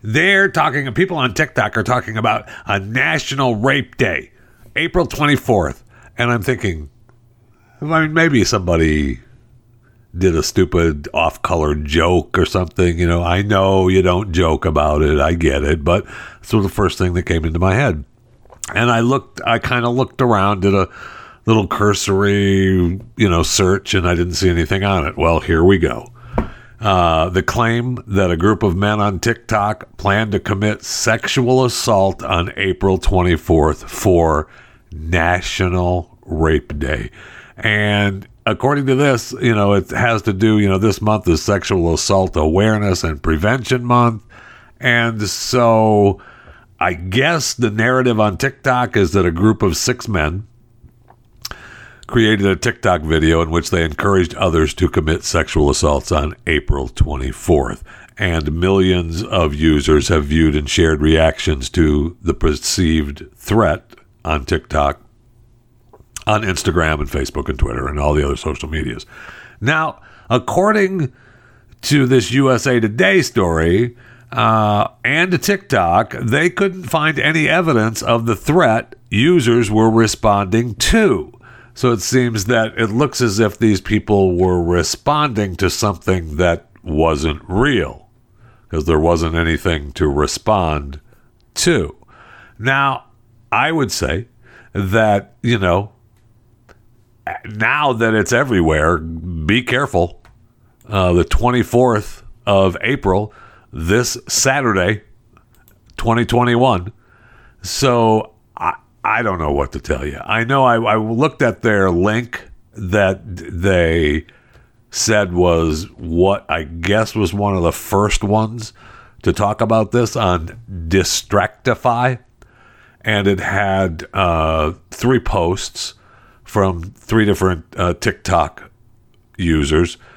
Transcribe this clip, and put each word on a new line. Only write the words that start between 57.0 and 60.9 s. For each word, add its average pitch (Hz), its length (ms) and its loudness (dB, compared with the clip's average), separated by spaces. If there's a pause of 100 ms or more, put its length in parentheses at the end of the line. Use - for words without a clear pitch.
And 82 360 -2
millions 90 680 0
of 80 320 -2
users 76 520 2
have 78 180 0
viewed 78 300 2
and 71 140 -4
shared 80 320 2